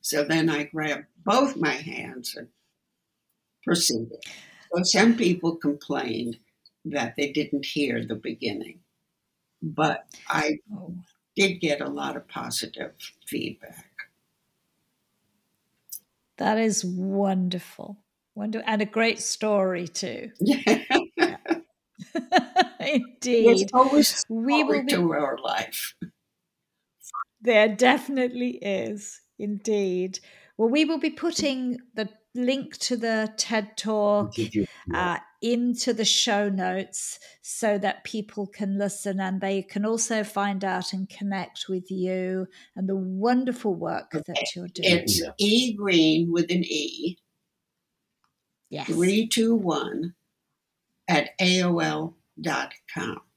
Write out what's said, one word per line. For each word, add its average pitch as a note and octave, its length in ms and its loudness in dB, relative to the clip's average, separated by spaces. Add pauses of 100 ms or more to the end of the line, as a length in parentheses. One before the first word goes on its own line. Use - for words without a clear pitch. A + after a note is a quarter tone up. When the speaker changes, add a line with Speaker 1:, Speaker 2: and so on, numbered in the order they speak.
Speaker 1:
So C#3+ 220 0
then D#3+ 260 2
I D3+ 160 0
grabbed D3+ 400 -4 (180)
both - 320 2
my C#3+ 180 0
hands - 640 -10
and A#2+ 120 -14 (1160)
proceeded. A#2+ 600 0 (500)
So F3+ 100 0
some G#3+ 340 6
people E3+ 380 2
complained B2+ 800 -4 (480)
that C#3 300 -4
they C#3+ 160 -2
didn't C#3+ 340 -2
hear A#2+ 400 -2
the A2+ 100 -6
beginning, G#2 640 -8 (840)
but D3+ 440 -2 (220)
I D3+ 320 0 (120)
Speaker 2:
Oh. F3+ 240 -12 (400)
Speaker 1:
did F#3+ 260 2
get D3 200 -2
a C#3 80 -6
lot C#3 260 -6
of C#3+ 120 -12
positive - 680 -8 (320)
feedback. - 680 -10 (2500)
Speaker 2:
That G#3+ 200 2
is A3 280 2
wonderful. F#3 1120 -2 (380)
Wonder-, G#3+ 300 -6
and A3 160 0
a G#3 40 2
great A3+ 340 0
story F#3+ 680 0
too. - 480 -8
Speaker 1:
<laughs> - 40 -20
Yeah. A3+ 440 4 (340)
Speaker 2:
Yeah. F4 200 2 (760)
<laughs> - 680 0
Indeed. B3 680 2
Speaker 1:
There's G3 260 8
always C#4 560 6
Speaker 2:
We B3+ 340 2
will - 20 2
Speaker 1:
story C#4 200 2
Speaker 2:
be C#4 80 2
Speaker 1:
to E3+ 200 4
our C#3+ 240 0
life. - 580 -6 (1500)
Speaker 2:
There G#3+ 340 6
definitely B3 840 2
is, G3+ 640 -6 (180)
indeed. G3 800 -2 (380)
Well, A3+ 120 2
we D4+ 160 4
will D#4+ 140 0
be D#4+ 100 0
putting C#4 680 -2 (160)
the G#3+ 160 -4 (240)
link B3+ 440 -2
to B3 200 -2
the A3 400 -2
ted A3 400 -2
Talk, G#3 580 2
Speaker 3:
Thank G#3+ 200 -4
you. G3+ 120 2 (260)
Speaker 2:
uh, F3 260 0 (220)
into A#3+ 520 0
the G#3+ 120 0
show G#3 440 2
notes F#3+ 720 -4 (220)
so G#3 360 -2
that F#3+ 260 -2
people G#3 440 -8
can G3 300 -4
listen, G3 420 -4
and F#3+ 220 -2
they F#3+ 200 -2
can G3+ 240 -4
also A3 380 -2
find G3+ 420 -2
out F#3 280 -2
and F#3+ 160 -6
connect - 600 -6
with F#3 200 -4
you F#3 580 -2 (280)
and F#3+ 140 -4
the G3 60 0
wonderful A3 800 0
work E3 380 -6
that D3+ 180 -6
Speaker 1:
Okay. - 140 -2 (120)
Speaker 2:
you're F3+ 120 -10
doing. F3+ 240 -2
Speaker 1:
It's E3+ 300 2
Speaker 3:
Yeah. E3 160 -6
Speaker 1:
E A3+ 360 4
Green E3+ 580 4
with E3+ 200 2
an F3+ 140 2
E, D3+ 520 -6 (1500)
Speaker 2:
Yes. - 180 -8
Speaker 1:
three F#3+ 400 2
two A3+ 280 2
one F3+ 600 -2 (920)
at D#3 220 2 (100)
A F#3 220 4
O F3 160 2
L D#3 400 -2 (240)
dot C#3 320 -4 (180)
com. - 300 -6 (160)